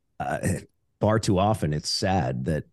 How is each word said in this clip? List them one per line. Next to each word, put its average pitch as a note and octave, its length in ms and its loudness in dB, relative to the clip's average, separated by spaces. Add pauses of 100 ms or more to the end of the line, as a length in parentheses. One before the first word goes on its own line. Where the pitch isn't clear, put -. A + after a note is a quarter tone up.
(200)
uh, C#2+ 200 -4 (600)
far G#2+ 180 4
too G#2 180 2
often, F#2 360 2
it's - 160 -4
sad C2+ 560 0
that D#2 280 -2